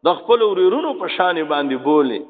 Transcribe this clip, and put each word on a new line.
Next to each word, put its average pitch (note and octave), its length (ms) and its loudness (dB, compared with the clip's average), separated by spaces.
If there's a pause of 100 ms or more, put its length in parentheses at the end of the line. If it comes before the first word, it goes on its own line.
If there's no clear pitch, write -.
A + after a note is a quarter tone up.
د F3 160 2
خپلو A3+ 320 2
ورورونو G3 420 0
په F#3 140 -8
شانې F3+ 360 -2
باندې C#3+ 320 -2 (120)
بولي. D3 420 2